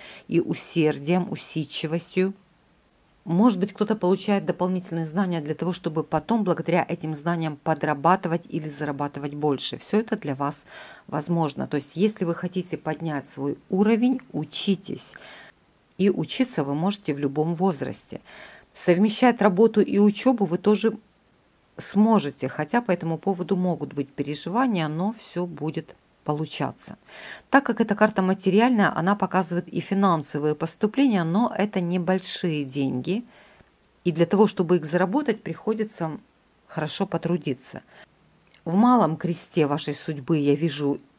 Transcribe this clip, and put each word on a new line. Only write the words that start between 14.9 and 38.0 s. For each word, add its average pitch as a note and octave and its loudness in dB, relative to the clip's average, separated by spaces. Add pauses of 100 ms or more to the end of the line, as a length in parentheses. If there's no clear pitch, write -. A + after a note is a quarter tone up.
И F#3+ 4
учиться - -2
вы C#3+ -2
можете E3 -2
в C#3+ -4
любом D3 0
возрасте. D3 -2 (540)
Совмещать G#3+ 4
работу G#3 4
и - 2
учебу G#3 4
вы F3 -2
тоже G#3+ 2 (800)
сможете, F#3+ 2
хотя F#3+ -2
по A#3+ -4
этому E3 0
поводу F3+ -2
могут D3 -2
быть C#3 -4
переживания, E3+ -2
но F3+ -2
все F3+ -8
будет D#3+ -8 (280)
получаться. D3 -4 (540)
Так C#4 6
как A3+ 0
эта G#3+ 2
карта G#3+ 2
материальная, F#3+ 4
она F3+ 2
показывает F3+ 0
и D#3+ -4
финансовые D#3 2
поступления, G#3+ 2
но F#3 2
это G3+ 0
небольшие F3 0
деньги. C3+ -2 (760)
И - 2
для D#3+ 2
того, G3 6
чтобы F3+ 2
их D#3 -2
заработать, G3 0
приходится G#3+ -6 (540)
хорошо D3+ -4
потрудиться. E3 -4 (840)